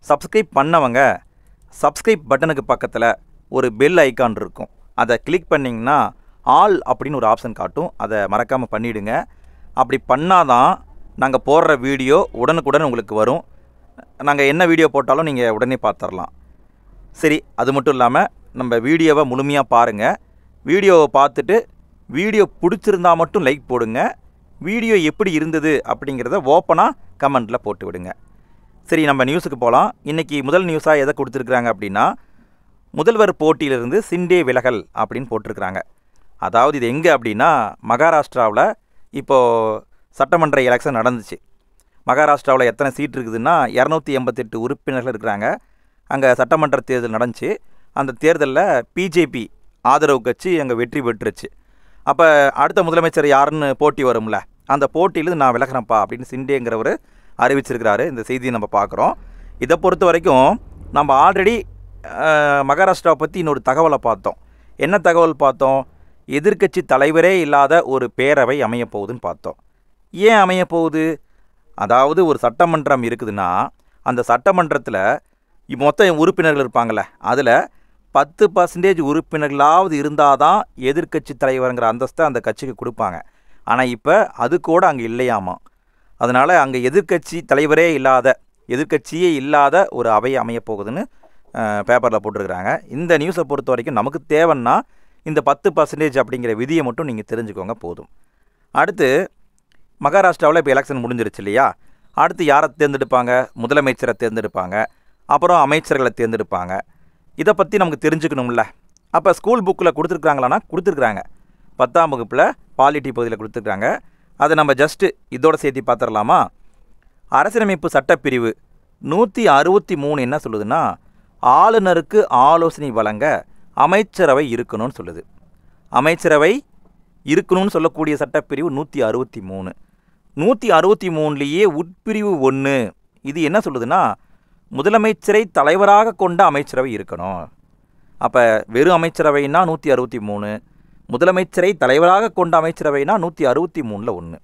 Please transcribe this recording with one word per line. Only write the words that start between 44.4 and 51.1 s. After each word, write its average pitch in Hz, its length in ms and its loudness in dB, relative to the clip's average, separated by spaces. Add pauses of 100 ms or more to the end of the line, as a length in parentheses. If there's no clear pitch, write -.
உறுப்பினர்கள் 127 520 -6
இருக்கிறாங்க. 110 440 -4 (500)
அங்க 131 280 2
சட்டமன்ற 139 460 0
தேர்தல் 120 300 -4
நடந்துச்சு. 120 460 -4 (360)
அந்த 139 280 -6
தேர்தல்ல 151 600 2 (100)
பி 190 160 -4
ஜே 165 180 0
பி 120 240 -12 (300)
ஆதரவு 143 400 2
கட்சி 156 400 -2
அங்க 127 140 -2
வெற்றி 120 260 -4
பெற்றுச்சு. 113 440 -6 (580)